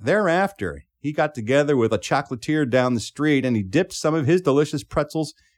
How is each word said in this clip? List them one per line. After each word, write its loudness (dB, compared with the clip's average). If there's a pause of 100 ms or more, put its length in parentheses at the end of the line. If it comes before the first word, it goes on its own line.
thereafter, -2 (140)
he -6
got -2
together 2
with 2
a 0
chocolatier -2
down 2
the -2
street, 0
and 0
he 2
dipped -2
some -2
of -2
his 4
delicious 0
pretzels -4 (220)